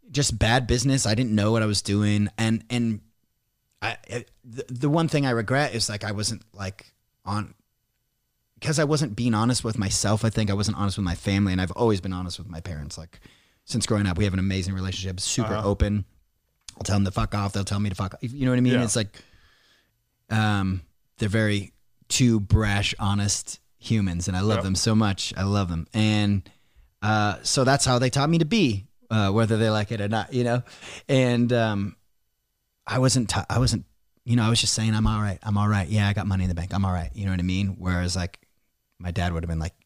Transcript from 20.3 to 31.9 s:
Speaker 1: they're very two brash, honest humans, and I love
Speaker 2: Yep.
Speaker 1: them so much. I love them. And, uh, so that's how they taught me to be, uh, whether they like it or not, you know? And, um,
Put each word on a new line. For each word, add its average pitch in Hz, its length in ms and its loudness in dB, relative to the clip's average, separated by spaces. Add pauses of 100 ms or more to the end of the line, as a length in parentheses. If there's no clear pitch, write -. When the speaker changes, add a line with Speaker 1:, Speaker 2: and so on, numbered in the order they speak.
Speaker 1:
they're 107 120 -2
very 104 440 0 (340)
two 117 320 4
brash, 101 600 0
honest 101 600 -2 (180)
humans, 92 500 -2
and 92 100 -2
I 92 40 -2
love 104 160 2
Speaker 2:
Yep. - 60 -2
Speaker 1:
them 95 120 0
so 110 200 2
much. 104 400 0
I - 80 -2
love 101 260 0
them. 82 240 -4
And, 107 560 2 (520)
uh, 104 420 0
so - 200 2
that's 135 220 4
how 127 140 4
they 127 100 2
taught 139 200 0
me 170 100 4
to 165 60 2
be, 147 400 2 (240)
uh, 104 220 2
whether 110 260 2
they 110 120 2
like 107 220 0
it 113 100 -4
or 101 60 -4
not, 110 260 -2
you 123 100 2
know? 120 200 0 (440)
And, 120 460 2
um, 107 420 0 (920)